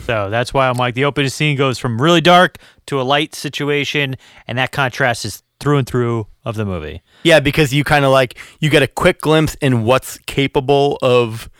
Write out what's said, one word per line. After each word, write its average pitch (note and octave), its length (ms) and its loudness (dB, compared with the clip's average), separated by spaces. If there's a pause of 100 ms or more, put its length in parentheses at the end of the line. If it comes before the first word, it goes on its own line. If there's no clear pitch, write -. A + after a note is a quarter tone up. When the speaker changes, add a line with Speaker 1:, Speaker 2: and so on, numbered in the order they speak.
Speaker 1:
So G#2 240 -4
that's A#2 240 -4
why C3+ 160 2
I'm B2 80 -2
like, B2 180 -2
the C3 80 -2
opening C#3+ 260 -2
scene D3+ 280 -2
goes C3+ 200 0
from A#2 240 -4
really E3+ 200 4
dark F3 360 4 (280)
to C3+ 160 -4
a - 20 -2
light C#3+ 320 -2
situation, C#3+ 800 -4 (320)
and A#2+ 100 -6
that B2+ 140 -2
contrast B2+ 540 -2
is - 180 -12 (160)
through C#3+ 200 0
and C3 80 -2
through A#2 400 -4 (180)
of A#2 100 -8
the A2 80 -4
movie. E2+ 380 -8 (220)
Speaker 2:
Yeah, D#3+ 180 6
because C#3 320 0
you C#3+ 100 2
kinda, C#3+ 260 2
like, C3 280 2 (240)
you D#3 80 0
get D3+ 120 4
a C3 60 2
quick - 320 0
glimpse D#3 360 0
in B2+ 280 0
what's B2+ 420 0
capable C#3 760 0
of A#2+ 480 0 (100)